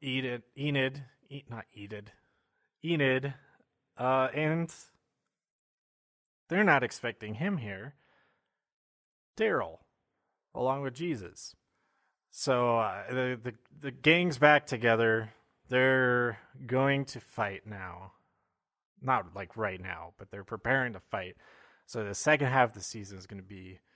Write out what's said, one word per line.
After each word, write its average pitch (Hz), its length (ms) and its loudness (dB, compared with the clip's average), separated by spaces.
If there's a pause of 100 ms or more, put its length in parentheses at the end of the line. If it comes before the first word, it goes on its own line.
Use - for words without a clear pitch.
Enid, 127 400 -4 (140)
Enid, 139 480 -2 (240)
E-, 139 200 -14
not 113 160 -12 (120)
Enid, 104 360 -12 (720)
Enid, 139 500 2 (640)
uh, 131 360 2
and 160 380 0 (1800)
they're 190 160 2
not 143 200 6
expecting 110 500 -6
him 175 240 -2
here. 104 360 -10 (1400)
Daryl, 175 420 0 (760)
along 131 280 0
with 131 120 -4
Jesus. 127 640 -8 (760)
So, 123 480 2
uh, 101 300 -2
the, 127 340 -2
the, 117 120 -8 (260)
the 139 100 -8
gang's 156 480 2
back 147 280 8
together. 113 680 2 (340)
They're 127 680 4 (280)
going 135 400 2
to - 140 -12
fight 101 460 -6
now. 95 460 -12 (880)
Not, 110 340 -2
like, 98 220 -10
right 98 240 -2
now, 90 380 -10
but 98 120 -20
they're 98 140 -12
preparing 123 500 -2
to 95 60 -14
fight. 92 360 -8 (500)
So 110 180 -6
the 101 100 -6
second 143 340 2
half 123 220 4
of - 40 -16
the 101 60 -14
season 101 380 -12
is 92 80 -18
gonna 98 160 -14
be 92 380 -18 (160)